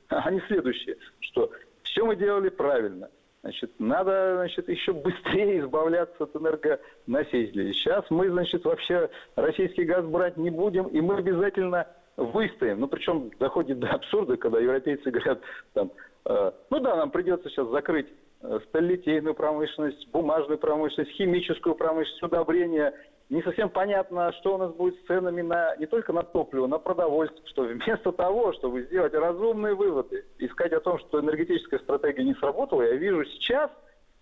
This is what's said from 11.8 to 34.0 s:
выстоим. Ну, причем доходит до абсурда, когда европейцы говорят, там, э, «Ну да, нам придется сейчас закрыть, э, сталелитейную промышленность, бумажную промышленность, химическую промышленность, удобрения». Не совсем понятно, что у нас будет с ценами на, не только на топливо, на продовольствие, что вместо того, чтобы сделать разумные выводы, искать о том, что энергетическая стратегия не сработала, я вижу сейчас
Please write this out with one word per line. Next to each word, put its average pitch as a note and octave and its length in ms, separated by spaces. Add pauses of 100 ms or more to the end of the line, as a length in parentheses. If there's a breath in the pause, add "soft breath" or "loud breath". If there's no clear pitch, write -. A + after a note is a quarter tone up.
выстоим. B2+ 640
Ну, - 80
причем C#3+ 500
доходит C3+ 400
до A#2+ 120
абсурда, F3 440
когда A2+ 240
европейцы C3 500
говорят, B2 300 (340 loud breath)
там, G2 160 (360 loud breath)
э, G2+ 260 (180)
«Ну D4 120
да, A#3+ 160
нам D3+ 140
придется F3+ 380
сейчас B2 200
закрыть, D3 380 (340)
э, G#2+ 260
сталелитейную D#3 680
промышленность, D3+ 800
бумажную D3+ 460
промышленность, D3+ 580
химическую F3 600
промышленность, D#3+ 480
удобрения». E3 720 (360 loud breath)
Не E3+ 140
совсем F#3+ 260
понятно, F#3+ 680
что F#3+ 160
у - 20
нас F#3 160
будет F3+ 220
с - 120
ценами F3+ 340
на, E3+ 360
не D#3 80
только - 280
на E3+ 100
топливо, C3+ 420
на D3 140
продовольствие, D#3+ 680
что - 160
вместо A#2+ 480
того, F#3+ 420
чтобы B2+ 300
сделать D#3+ 300
разумные G3+ 640
выводы, D#3 500 (140)
искать D#3+ 340
о D#3+ 60
том, F3 200
что - 200
энергетическая D#3 600
стратегия C#3+ 440
не C3+ 120
сработала, D#3 460
я A2+ 140
вижу E3+ 300
сейчас C#4 440 (520 soft breath)